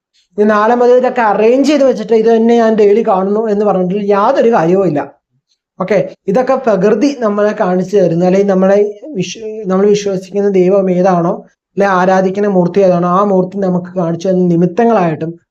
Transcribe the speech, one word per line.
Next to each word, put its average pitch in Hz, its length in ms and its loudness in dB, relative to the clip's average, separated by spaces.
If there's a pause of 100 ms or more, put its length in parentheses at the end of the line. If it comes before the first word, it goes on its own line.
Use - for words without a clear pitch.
(380)
ഇനി 208 60 2
നാളെ 214 300 2
മുതൽ 247 180 2
ഇതൊക്കെ 247 280 0
അറേഞ്ച് 226 480 2
ചെയ്ത് 285 160 2
വെച്ചിട്ട് 220 280 0
ഇത് 226 240 2
തന്നെ 233 200 2
ഞാൻ 226 180 2
ഡെയിലി 214 280 2
കാണുന്നു 208 440 -2
എന്ന് 208 180 -2
പറഞ്ഞിട്ട് 190 400 -2
യാതൊരു 226 480 2
കാര്യവും 185 340 2
ഇല്ല. 147 260 -4 (680)
ഓക്കെ, 165 280 -2 (180)
ഇതൊക്കെ 254 280 0
പ്രകൃതി 220 640 0
നമ്മളെ 208 420 -2
കാണിച്ചു 185 360 -2
തരുന്ന, 175 280 0
അല്ലെങ്കിൽ 196 240 2
നമ്മളെ 196 600 0
വിശ്വ-, 214 580 -10
നമ്മൾ 190 200 0
വിശ്വസിക്കുന്ന 202 640 -2
ദൈവം 190 420 2
ഏതാണോ, 180 640 -2
അല്ലെ - 320 -4
ആരാധിക്കുന്ന 190 640 0
മൂർത്തി 180 320 0
ഏതാണോ, 180 280 2
ആ 185 160 0
മൂർത്തി 185 340 -2
നമുക്ക് 185 400 -4
കാണിച്ചു 170 300 -4
തരുന്ന 185 160 0
നിമിത്തങ്ങളായിട്ടും 175 920 0 (160)